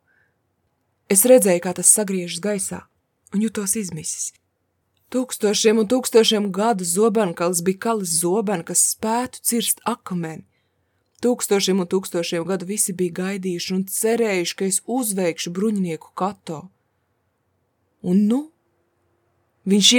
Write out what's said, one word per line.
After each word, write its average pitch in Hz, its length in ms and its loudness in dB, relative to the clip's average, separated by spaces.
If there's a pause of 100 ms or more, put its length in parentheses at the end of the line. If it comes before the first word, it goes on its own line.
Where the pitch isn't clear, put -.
(1080)
Es 196 200 4
redzēju, 196 320 8
kā 180 160 -4
tas 180 160 2
sagriežas 180 480 -2
gaisā, 196 380 -4 (540)
un 202 100 2
jutos 214 340 -2
izmisis. 165 540 -8 (840)
Tūkstošiem 226 640 2
un 220 140 0
tūkstošiem 226 580 4
gadu 190 380 0
zobenkalis 185 760 0
bija 190 240 -2
kalis 202 380 -2
zobenu, 190 420 0
kas 180 160 0 (140)
spētu 233 500 -4
cirst - 400 -2
akmeni. 175 640 -6 (720)
Tūkstošiem 196 640 2
un 170 80 -6
tūkstošiem 175 560 -4
gadu 185 180 -4
visi 196 320 -4
bija 180 220 -2
gaidījuši 185 560 -4
un 190 100 -2
cerējuši, 214 720 -2
ka 190 80 -2
es 190 220 0
uzveikšu 196 680 -2
bruņinieku 190 640 -2
Kato. 180 480 -6 (1400)
Un 190 300 4
nu, 262 100 2 (1300)
viņš 196 300 6